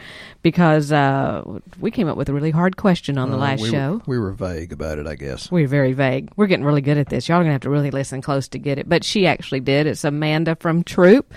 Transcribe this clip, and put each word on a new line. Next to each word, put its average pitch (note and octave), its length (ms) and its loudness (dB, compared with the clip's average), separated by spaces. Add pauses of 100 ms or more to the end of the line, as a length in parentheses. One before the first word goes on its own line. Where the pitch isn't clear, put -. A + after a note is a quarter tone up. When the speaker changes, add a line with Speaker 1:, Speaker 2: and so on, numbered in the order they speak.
(420)
Speaker 1:
because, D#3 500 4
uh, C3+ 500 0 (380)
we G#3 100 -2
came A3+ 160 -2
up D3 100 -2
with C#3 120 -4
a C#3 40 -4
really D3 180 -2
hard F3 260 2
question E3+ 420 0
on B2+ 120 -2
the - 60 -2
Speaker 2:
Uh, - 40 -2
Speaker 1:
last C#3 220 -2
Speaker 2:
we A2 80 -2
were, - 60 0
Speaker 1:
show. D3 300 -2
Speaker 2:
we B2+ 120 -2
were G2 140 -2
vague E2+ 400 -8
about D2+ 260 -6
it, D2 80 -8
I D2+ 100 -8
guess. C2 340 -10
Speaker 1:
We F3 120 2
were C#3 60 2
very C3+ 240 2
vague. C3 440 -2
We're G#3 100 2
getting F3 180 0
really D3 180 2
good D3 160 2
at C#3+ 100 0
this. C3 200 -4
Y'all E3+ 120 4
are - 20 4
gonna D#3+ 100 2
have C#3 100 -2
to C3 80 -4
really C#3+ 200 0
listen C3 320 -6
close C#3 260 -2
to C3 100 -12
get C#3 200 -4
it. - 100 -10
But E3 160 0
she G3 220 0
actually C3+ 340 -2
did. C#3 260 2
It's D3 180 -4
Amanda D#3 520 0
from E3+ 280 0
Troop, F#3+ 520 6